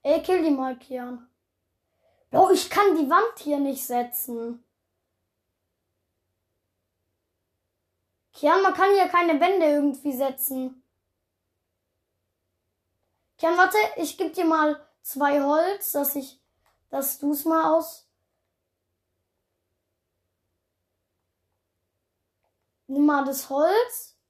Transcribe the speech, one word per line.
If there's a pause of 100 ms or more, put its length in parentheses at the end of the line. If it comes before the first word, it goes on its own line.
Ey,
kill
die
mal,
Kian. (1000)
Bro,
ich
kann
die
Wand
hier
nicht
setzen. (3750)
Kian,
man
kann
hier
keine
Wände
irgendwie
setzen. (2500)
Kian,
warte, (180)
ich
geb
dir
mal (160)
zwei
Holz,
dass
ich, (460)
dass
du's
mal
aus-, (4000)
nimm
mal
das
Holz. (100)